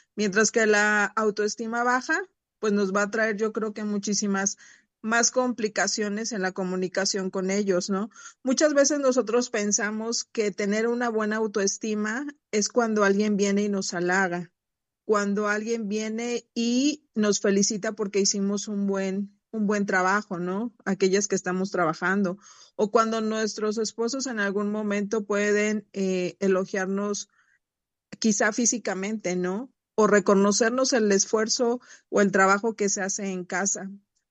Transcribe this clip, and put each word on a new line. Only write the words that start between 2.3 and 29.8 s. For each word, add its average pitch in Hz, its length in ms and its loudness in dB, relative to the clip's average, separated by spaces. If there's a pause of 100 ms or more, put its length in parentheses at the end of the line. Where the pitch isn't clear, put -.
pues, 214 120 0
nos 202 220 0
va 202 80 2
a 202 80 -2
traer, 220 260 0
yo 220 160 -2
creo 220 200 -4
que 214 100 -8
muchísimas 208 760 -2 (420)
más 233 300 0
complicaciones 214 1040 -2
en 208 80 -4
la 185 120 -2
comunicación 185 760 -2
con 190 220 -2
ellos, 196 400 0
¿no? 196 180 -2 (340)
Muchas 285 300 2
veces 285 280 4
nosotros 247 500 2
pensamos 214 760 -2
que 208 260 -2
tener 214 380 -2
una 240 220 -2
buena 214 260 -2
autoestima 214 920 -2 (260)
es 208 180 0
cuando 220 340 2
alguien 202 320 2
viene 202 280 2
y 208 40 -2
nos 196 240 -4
halaga, 180 580 0 (540)
cuando 202 420 0
alguien 214 420 -2
viene 220 640 -6
y 247 500 0 (100)
nos 208 260 2
felicita 202 520 0
porque 202 280 -2
hicimos 196 460 0
un 202 200 -4
buen, 196 520 -4 (120)
un 214 160 -2
buen 208 180 2
trabajo, 190 540 0
¿no? 190 340 -4 (140)
Aquellas 190 420 2
que 190 80 0
estamos 185 340 -2
trabajando, 185 680 0 (360)
o 202 160 0
cuando 220 300 2
nuestros 214 560 -2
esposos 233 500 -4
en 233 140 -4
algún 202 320 -2
momento 208 540 -2
pueden, 208 640 0
eh, 185 480 -2
elogiarnos 196 880 0 (920)
quizá 220 320 2
físicamente, 214 840 -2
¿no? 185 340 -2 (260)